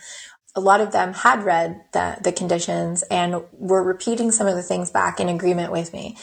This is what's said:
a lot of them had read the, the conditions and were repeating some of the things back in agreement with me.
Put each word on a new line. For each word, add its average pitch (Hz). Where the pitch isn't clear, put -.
a 196
lot 196
of 208
them 185
had 233
read 170
the, 175
the 180
conditions 170
and 175
were 185
repeating 226
some 208
of 190
the 180
things 180
back 180
in 185
agreement 175
with 170
me. -